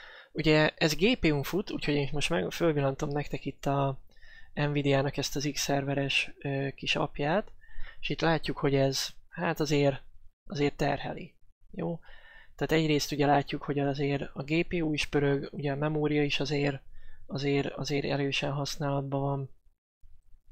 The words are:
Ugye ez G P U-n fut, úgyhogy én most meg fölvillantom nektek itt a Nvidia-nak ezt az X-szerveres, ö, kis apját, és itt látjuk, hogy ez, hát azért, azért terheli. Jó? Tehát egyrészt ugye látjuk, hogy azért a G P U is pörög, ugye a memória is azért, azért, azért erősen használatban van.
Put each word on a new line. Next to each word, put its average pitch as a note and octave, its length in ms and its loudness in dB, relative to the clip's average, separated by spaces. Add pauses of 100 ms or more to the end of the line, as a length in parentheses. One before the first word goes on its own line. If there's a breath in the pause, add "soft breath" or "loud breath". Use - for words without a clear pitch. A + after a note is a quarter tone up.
(340 loud breath)
Ugye D#3 360 6
ez D#3 260 0
G G#3 240 4
P - 40 -2
U-n D3 200 4
fut, - 280 -2
úgyhogy D3+ 220 -2
én C#3+ 180 0
most D3 180 0
meg E3+ 220 0
fölvillantom D3 580 0
nektek C#3+ 360 -4
itt - 200 -6
a C#3 360 0 (520 loud breath)
Nvidia-nak C#3+ 640 2
ezt - 180 -2
az C#3+ 160 0
X-szerveres, C#3 840 0
ö, C#3 380 -2
kis - 200 -2
apját, D#3 560 0 (480 loud breath)
és A#2+ 100 -2
itt C#3+ 120 0
látjuk, D#3 360 0
hogy C#3 180 2
ez, C3+ 340 2 (200)
hát E3+ 300 -2
azért, C#3+ 440 2 (460)
azért C#3+ 280 0
terheli. - 580 -4 (360)
Jó? E3+ 280 -6 (560 loud breath)
Tehát C#3+ 160 -2
egyrészt D#3 400 2
ugye C#3+ 140 2
látjuk, C#3+ 380 2
hogy C#3+ 160 0
azért C#3+ 540 0
a E3 100 -8
G D#3+ 240 0
P - 60 -6
U D#3 200 0
is C#3+ 120 0
pörög, C#3+ 480 2
ugye C#3+ 180 -2
a C#3 40 0
memória D3 480 2
is C#3+ 160 0
azért, C#3+ 440 0 (420 soft breath)
azért, C#3+ 480 0
azért C#3+ 320 -2
erősen C#3 460 0
használatban C#3 680 -2
van. C#3 380 -2 (920)